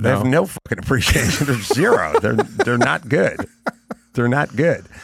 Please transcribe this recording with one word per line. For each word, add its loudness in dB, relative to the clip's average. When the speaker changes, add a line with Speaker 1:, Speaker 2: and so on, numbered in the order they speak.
Speaker 1:
they 0
have 2
Speaker 2:
No? 0
Speaker 1:
no 2
fucking -8
appreciation. 0
They're 0
zero. 2
Speaker 2:
<laughs> 2
Speaker 1:
They're, 0
they're 0
not 0
good. 0
They're 0
not -2
good. 0